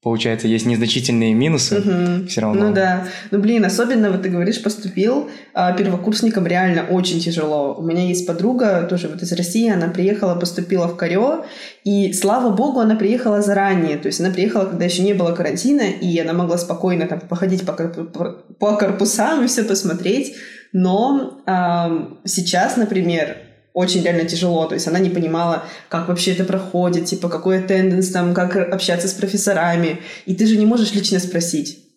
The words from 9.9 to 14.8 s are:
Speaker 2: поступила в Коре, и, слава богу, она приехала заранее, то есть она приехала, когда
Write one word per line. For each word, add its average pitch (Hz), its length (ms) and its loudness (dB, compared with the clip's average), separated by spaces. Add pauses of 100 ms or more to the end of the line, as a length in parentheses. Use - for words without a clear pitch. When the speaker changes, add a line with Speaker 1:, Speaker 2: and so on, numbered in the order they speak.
Speaker 2:
поступила 175 540 -2
в 170 80 -6
Коре, 220 480 0 (400)
и, 202 280 2
слава 233 380 2
богу, 254 300 2
она 220 160 4
приехала 208 460 2
заранее, 190 540 2
то 147 120 -4
есть - 120 -4
она 180 100 2
приехала, 190 360 0
когда 170 180 -2